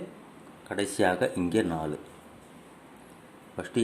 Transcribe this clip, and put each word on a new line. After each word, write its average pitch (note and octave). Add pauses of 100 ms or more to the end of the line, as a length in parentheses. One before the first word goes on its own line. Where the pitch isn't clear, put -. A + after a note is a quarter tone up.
(680)
கடைசியாக G2 (100)
இங்க F2+ (100)
நாலு. D#2 (1600)
ஃபஸ்ட்டு A2+